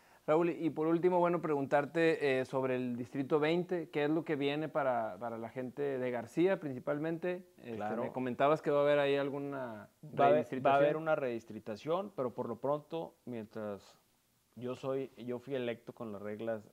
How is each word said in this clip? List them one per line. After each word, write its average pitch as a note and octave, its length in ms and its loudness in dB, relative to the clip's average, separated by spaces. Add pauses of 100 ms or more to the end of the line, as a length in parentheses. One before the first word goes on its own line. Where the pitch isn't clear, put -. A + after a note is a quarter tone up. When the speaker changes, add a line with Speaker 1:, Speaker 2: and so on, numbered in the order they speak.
(260)
Speaker 1:
Raúl, E3+ 240 4
y D#3+ 200 -2
por D#3 180 0
último, F3 320 4
bueno, F3 200 2
preguntarte, D3 1000 2
eh, B2+ 40 0
sobre C3 300 0
el B2+ 220 -2
Distrito C3 420 -2
veinte, E3+ 520 0
¿qué D3 140 0
es D3 60 2
lo D#3+ 140 0
que D#3+ 100 -2
viene C#3+ 340 0
para, A#2+ 520 0
para A2+ 180 -6
la A2+ 100 -8
gente B2+ 340 -8
de C3 280 -2
García E3 480 0
principalmente? D#3+ 880 -4 (120)
Este, A#2 180 -10
Speaker 2:
Claro. G#2+ 260 -4
Speaker 1:
me A#2+ 100 -4
comentabas C#3 480 2
que D3+ 120 0
va C#3+ 80 4
a - 20 4
haber D3 160 6
ahí C#3+ 160 4
alguna C#3 720 -4 (140)
Speaker 2:
Va C#3+ 220 2
a C#3+ 40 8
haber, C#3+ 380 2
va C#3 60 8
a - 20 8
haber D3 220 4
Speaker 1:
redistritación. - 0 -
Speaker 2:
una D#3+ 180 0
redistritación, C3 1000 -4
pero B2 180 -2
por A#2 140 -4
lo A2+ 80 -6
pronto, D3 580 -4 (100)
mientras G#2+ 720 -10 (600)
yo B2 180 -6
soy, C3+ 420 -6
yo B2 220 -8
fui C3 160 -8
electo A#2+ 380 -6
con A2+ 180 -10
las G2+ 100 -10
reglas, G#2+ 520 -6